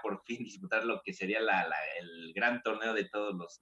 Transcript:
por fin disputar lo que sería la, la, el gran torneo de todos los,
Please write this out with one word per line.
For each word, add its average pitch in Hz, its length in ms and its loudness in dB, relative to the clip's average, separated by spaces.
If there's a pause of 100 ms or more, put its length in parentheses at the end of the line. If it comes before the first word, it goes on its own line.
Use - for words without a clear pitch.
por 101 220 -4
fin 120 180 -6
disputar 98 420 0
lo 107 180 0
que 95 100 -6
sería 95 280 0
la, 95 260 4
la, 78 100 0 (220)
el 82 340 -12
gran 120 300 2
torneo 110 300 2
de 101 160 2
todos 104 260 -2
los, 87 260 -8